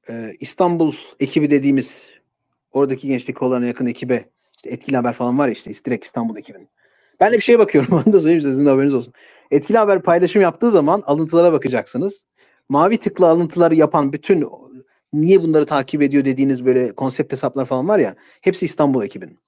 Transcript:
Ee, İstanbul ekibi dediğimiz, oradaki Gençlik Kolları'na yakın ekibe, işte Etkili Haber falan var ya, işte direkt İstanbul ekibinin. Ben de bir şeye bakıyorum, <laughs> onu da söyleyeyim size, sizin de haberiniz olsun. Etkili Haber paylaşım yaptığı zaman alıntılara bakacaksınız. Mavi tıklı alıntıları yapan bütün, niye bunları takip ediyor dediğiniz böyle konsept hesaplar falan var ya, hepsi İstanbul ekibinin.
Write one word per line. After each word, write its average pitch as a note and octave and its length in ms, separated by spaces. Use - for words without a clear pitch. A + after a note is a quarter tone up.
Ee, A#2 300
İstanbul E3 540
ekibi C#3+ 320
dediğimiz, C#3 580
oradaki C3+ 360
Gençlik C3+ 300
Kolları'na B2+ 280
yakın A#2+ 200
ekibe, A#2+ 400
işte - 140
Etkili - 280
Haber B2 160
falan B2 260
var C#3+ 80
ya, A#2 60
işte - 180
direkt B2 200
İstanbul A2+ 320
ekibinin. - 320
Ben G#3 120
de A#3+ 40
bir G#3+ 60
şeye A#3+ 180
bakıyorum, D3 340
<laughs> D3+ 120
onu G#3+ 80
da G3 60
söyleyeyim E3 220
size, C#3 100
sizin C3+ 140
de C#3+ 40
haberiniz C#3 240
olsun. A#2+ 200
Etkili - 260
Haber G3+ 240
paylaşım F3 400
yaptığı F#3+ 300
zaman F3+ 340
alıntılara D#3+ 480
bakacaksınız. C3 720
Mavi D#3+ 280
tıklı F#3 300
alıntıları E3 480
yapan D3+ 380
bütün, D3+ 340
niye E3+ 280
bunları D#3 240
takip D3 360
ediyor C#3 240
dediğiniz C3 400
böyle B2+ 300
konsept C3+ 360
hesaplar C3+ 340
falan C3 220
var G#3 120
ya, A2+ 160
hepsi - 240
İstanbul C#3 380
ekibinin. F#2+ 440